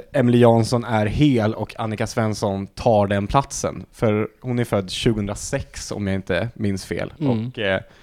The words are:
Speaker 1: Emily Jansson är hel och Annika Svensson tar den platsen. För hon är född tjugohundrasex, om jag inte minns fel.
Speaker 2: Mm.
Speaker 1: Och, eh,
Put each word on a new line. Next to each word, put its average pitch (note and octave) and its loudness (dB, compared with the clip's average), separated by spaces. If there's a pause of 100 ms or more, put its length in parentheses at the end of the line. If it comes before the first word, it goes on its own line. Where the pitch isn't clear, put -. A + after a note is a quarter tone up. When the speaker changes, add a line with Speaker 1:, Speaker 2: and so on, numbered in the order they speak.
(120)
Speaker 1:
Emily A#2+ 4
Jansson A#2 6
är G#2+ 0
hel A2+ 2
och G#2+ -8
Annika A2 -4
Svensson G#2 -2
tar G#2 2
den G2+ 0
platsen. - -4
För G#2+ -2 (120)
hon B2 -4
är A#2+ 0
född G2+ -2
tjugohundrasex, - -4
om G#2 -6
jag F#2+ -2
inte F#2+ -2
minns G2 -4
fel. - -6
Speaker 2:
Mm. A#2+ -2
Speaker 1:
Och, B2+ -12
eh, F#2+ 0 (220)